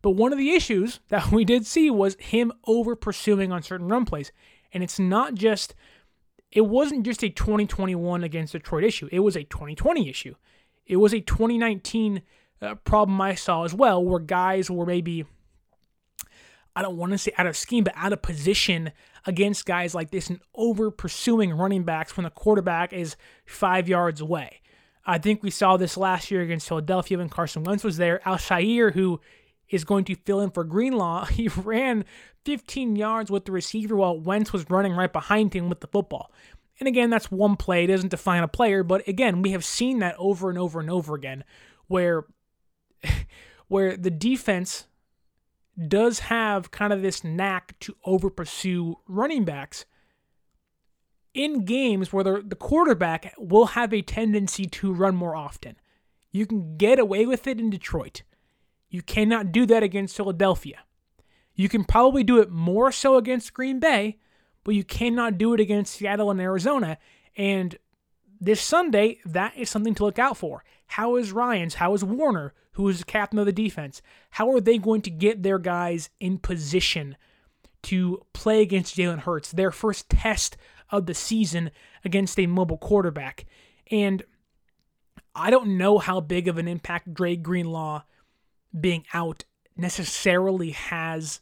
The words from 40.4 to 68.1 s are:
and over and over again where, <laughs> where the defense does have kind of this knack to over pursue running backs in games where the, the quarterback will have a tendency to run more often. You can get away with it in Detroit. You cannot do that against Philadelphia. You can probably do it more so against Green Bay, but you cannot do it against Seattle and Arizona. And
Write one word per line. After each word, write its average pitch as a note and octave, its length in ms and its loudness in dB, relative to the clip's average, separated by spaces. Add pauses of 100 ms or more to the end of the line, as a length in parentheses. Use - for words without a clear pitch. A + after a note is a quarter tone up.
and F3 80 -4
over E3 220 -4
and D#3 100 -6
over D#3 240 -2
again C3+ 300 -10 (420)
where, F3 380 0 (800)
<laughs> - 640 -6
where F#3+ 280 2
the F#3 140 -2
defense F#3 760 -2 (1040)
does G#3+ 320 2
have G#3+ 500 -2
kind G#3 220 -2
of G3 100 -2
this F#3+ 200 -4
knack F3+ 580 -6
to - 240 -14
over F#3 240 0
pursue F3 680 -4 (100)
running B3 380 0
backs C#3+ 400 -8 (1500)
in C#4 320 -2
games G#3+ 480 0
where G3 120 0
the, G3 200 0
the G3 120 -10
quarterback F#3 840 2
will G#3 280 6
have A#3 260 -2
a G#3 100 0
tendency G#3 640 -2
to F#3+ 260 -4
run F#3 240 2
more F3 180 -4
often. D3 420 -12 (560)
You G3+ 140 0
can F3+ 300 -6
get A3 220 6
away G#3+ 280 4
with B3 200 -2
it C4 120 -4
in A3+ 120 0
Detroit. - 520 -8 (680)
You F3+ 140 -10
cannot G#3+ 500 0
do A#3 140 4
that A3 160 8
against G3 340 -2
Philadelphia. F#3+ 640 0 (720)
You F#3+ 140 0
can G#3+ 160 0
probably C4 400 6
do A#3+ 160 8
it F#3 100 6
more F3+ 400 2
so C4+ 260 4
against B3 380 0
Green C4 260 -4
Bay, A3 380 2 (440)
but G#3 120 0
you G3+ 100 2
cannot A#3 520 -2
do A3 180 4
it G#3+ 60 4
against G#3 340 0
Seattle G3+ 360 -2
and F#3+ 100 -2
Arizona. F#3 580 -2 (380)
And F#3+ 400 -2 (640)